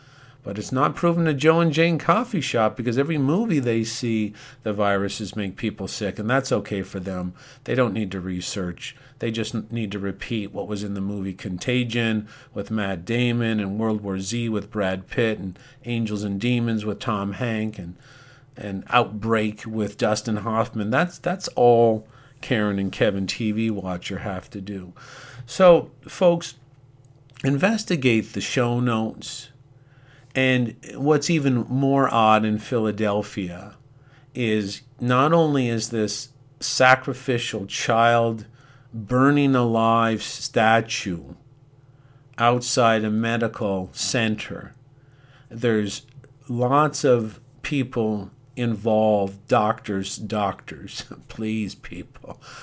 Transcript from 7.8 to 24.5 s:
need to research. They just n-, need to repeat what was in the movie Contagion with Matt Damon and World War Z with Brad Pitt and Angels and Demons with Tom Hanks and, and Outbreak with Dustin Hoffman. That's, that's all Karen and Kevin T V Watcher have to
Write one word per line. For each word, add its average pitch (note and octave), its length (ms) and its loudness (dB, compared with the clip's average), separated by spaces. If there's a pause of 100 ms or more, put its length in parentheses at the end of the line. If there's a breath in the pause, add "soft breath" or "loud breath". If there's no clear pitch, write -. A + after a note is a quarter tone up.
need G#2 180 -4
to F#2+ 80 -6
research. F#2 760 -6 (240 loud breath)
They A#2 100 -2
just A2+ 240 -4
n-, A2+ 160 -6
need A2+ 220 -4
to G2+ 80 -4
repeat G2 520 -6
what G2 160 -6
was G#2 160 -4
in G2+ 120 -4
the G2 40 -4
movie G2 360 -4
Contagion A2+ 920 -2 (280 loud breath)
with G#2 160 -6
Matt G2 340 -2
Damon A#2+ 540 0
and G2 180 -4
World A2 240 -2
War G2 180 -4
Z A2+ 300 -4
with G#2 220 -4
Brad F#2+ 360 -2
Pitt A2 300 0
and F#2 220 -10 (260 loud breath)
Angels A2 380 -2
and G2+ 180 -4
Demons A#2 440 0
with G#2 140 -4
Tom G2+ 340 -2
Hanks A2 440 -4
and, F2 180 -12 (640 loud breath)
and G2 320 -8
Outbreak A2 800 0
with A2 320 -4
Dustin G#2+ 380 0
Hoffman. A2 520 -2
That's, D#3+ 300 0
that's F#3+ 300 -4
all A#2 580 4 (340 soft breath)
Karen G#2 380 0
and F#2+ 120 -2
Kevin G2 360 0
T G#2+ 240 -2
V A2+ 180 -2
Watcher F#2 480 -6
have F#2 320 -8
to G#2 100 -12